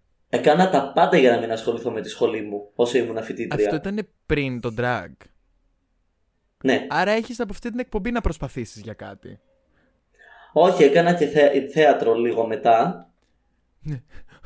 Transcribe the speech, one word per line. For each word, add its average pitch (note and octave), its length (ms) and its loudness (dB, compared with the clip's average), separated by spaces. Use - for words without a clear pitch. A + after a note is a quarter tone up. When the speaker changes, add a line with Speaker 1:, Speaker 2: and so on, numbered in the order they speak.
Speaker 1:
έκανα D#3 400 4
τα C3 260 0
πάντα E3+ 220 4
για B2+ 140 6
να A2+ 80 0
μην A2+ 120 -6
ασχοληθώ A#2 400 -4
με A2 100 -6
τη G2 80 -12
σχολή A2 320 -2
μου, G#2 340 -12
όσο A#2+ 220 0
ήμουν A2+ 260 -2
φοιτήτρια. A#2 420 -4
Speaker 2:
Αυτό F3+ 100 0
ήτανε G3 320 -8
πριν C3+ 360 -4
το A#2 160 -6
drag. A#2+ 300 -4
Speaker 1:
Ναι. B2+ 260 0
Speaker 2:
Άρα F3 220 0
έχεις A3+ 280 -4
από G#3 140 -6
αυτή - 160 -12
την A3+ 100 -8
εκπομπή A3 320 -6
να A#3+ 100 -4
προσπαθήσεις - 600 -8
για G#2+ 120 -14
κάτι. G2+ 460 -16
Speaker 1:
Όχι, E3+ 300 4
έκανα E3+ 300 6
και D#3+ 140 0
θε-, C#3+ 440 2
θέατρο C#3 420 4
λίγο A2+ 340 0
μετά. A2+ 600 2
Speaker 2:
Ναι. D3 200 -8